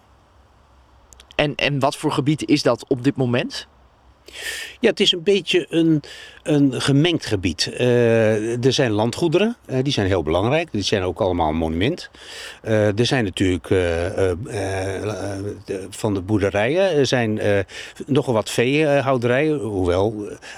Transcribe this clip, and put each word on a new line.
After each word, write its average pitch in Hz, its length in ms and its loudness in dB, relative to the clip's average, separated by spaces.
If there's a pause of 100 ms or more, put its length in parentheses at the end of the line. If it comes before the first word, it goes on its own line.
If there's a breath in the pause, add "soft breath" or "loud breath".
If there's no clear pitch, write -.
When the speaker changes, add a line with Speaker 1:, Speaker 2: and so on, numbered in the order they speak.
(1300)
Speaker 1:
En, 147 200 0
en 139 240 -2
wat 139 180 0
voor 151 160 -2
gebied 147 360 -2
is 143 140 4
dat 123 260 0
op 123 160 -2
dit 139 120 0
moment? 135 520 -2 (1120 loud breath)
Speaker 2:
Ja, 226 80 4
het 185 120 0
is 202 120 4
een 175 100 -4
beetje 185 460 2
een, 160 340 2 (400 loud breath)
een 143 380 2
gemengd 147 460 2
gebied. 92 460 -2
Eh, 117 920 2
er 131 80 4
zijn 127 180 2
landgoederen, 160 640 0 (100)
eh, 131 160 -2
die 139 100 0
zijn 101 140 0
heel 92 160 2
belangrijk. 110 500 0
Die 101 100 -2
zijn 98 200 0
ook 90 180 -4
allemaal 85 280 2
een 80 80 0
monument. 82 540 -2 (520 loud breath)
Eh, 107 360 2
er 120 80 2
zijn 127 180 0
natuurlijk, 92 460 -2
eh, 87 360 2
eh, 95 240 0 (680)
eh, 98 440 -8 (200)
de, 98 260 -8
van 104 240 -2
de 95 60 -2
boerderijen, 107 720 0
er 147 160 2
zijn, 113 320 0
eh, 101 200 2 (480 loud breath)
nogal 139 280 0
wat 107 160 0
veehouderijen, 139 1080 2
hoewel, 101 680 0
eh, - 80 -12 (220 loud breath)